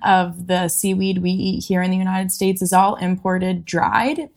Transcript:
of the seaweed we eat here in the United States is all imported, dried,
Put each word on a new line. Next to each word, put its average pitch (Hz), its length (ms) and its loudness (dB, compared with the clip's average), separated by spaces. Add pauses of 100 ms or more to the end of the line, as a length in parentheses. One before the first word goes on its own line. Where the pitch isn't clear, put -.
of 180 440 2
the 180 220 0
seaweed 190 500 0
we 180 120 0
eat 190 320 -2
here 185 200 0
in 185 80 0
the 185 80 2
United 190 340 -2
States 190 300 0
is 180 100 0
all 196 240 4
imported, 185 680 -2
dried, 262 720 0